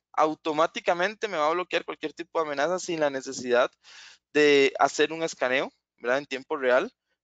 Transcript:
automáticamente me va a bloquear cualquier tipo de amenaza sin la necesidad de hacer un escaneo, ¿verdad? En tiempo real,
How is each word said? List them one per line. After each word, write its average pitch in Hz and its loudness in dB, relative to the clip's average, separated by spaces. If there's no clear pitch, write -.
automáticamente 170 -2
me 190 -6
va 151 0
a 160 0
bloquear 175 -4
cualquier 156 -10
tipo - -8
de 160 -2
amenaza 151 -2
sin 170 -6
la 147 2
necesidad 127 0
de 143 6
hacer 151 2
un 165 -4
escaneo, 143 -2
¿verdad? 123 0
En 147 -8
tiempo 135 -8
real, 135 2